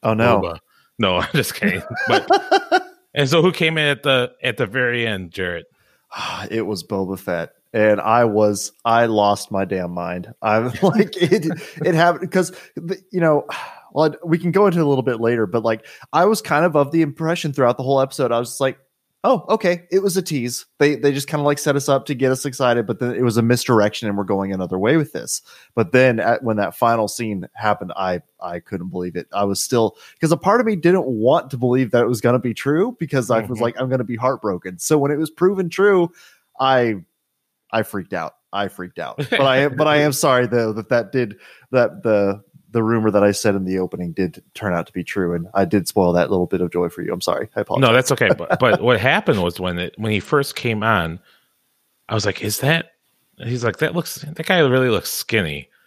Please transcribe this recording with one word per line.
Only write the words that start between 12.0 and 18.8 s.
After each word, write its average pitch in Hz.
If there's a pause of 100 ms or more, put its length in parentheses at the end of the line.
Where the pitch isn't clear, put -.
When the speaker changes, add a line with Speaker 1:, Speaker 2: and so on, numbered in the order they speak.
Speaker 1:
'cause, 180 (240)
the, 170 (160)
you 185
know, 156 (240)
<sighs> -
well, 151 (120)
we 170
can 175
go 202
into 175
it 165
a 147
little 135
bit 117
later, 113
but, 110
like, 113 (280)
I 165
was 214
kind 156
of 160
of 143
the 165
impression 160
throughout 123
the 127
whole 135
episode, 135
I 117
was 120
just -
like, 135 (460)